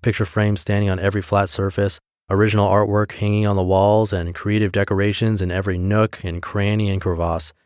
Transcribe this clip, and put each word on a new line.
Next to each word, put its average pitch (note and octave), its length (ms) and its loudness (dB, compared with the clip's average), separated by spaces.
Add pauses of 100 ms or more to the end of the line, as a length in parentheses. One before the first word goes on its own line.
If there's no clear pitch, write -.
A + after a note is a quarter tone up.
picture G#2+ 240 0
frames G#2 340 0
standing G2+ 300 0
on F#2 100 -2
every G2 220 0
flat G2+ 260 0
surface, G2 540 -2 (280)
original G2+ 380 4
artwork G#2 460 2
hanging G#2 340 0
on G2+ 80 0
the F#2+ 80 0
walls, G2+ 480 4
and F2 240 -4
creative G#2 380 0
decorations G2+ 680 0
in F2+ 80 -2
every F#2+ 280 -2
nook G#2 480 0
and F2 160 -6
cranny G#2 480 0
and F#2+ 120 -2
crevasse. E2+ 520 -2 (120)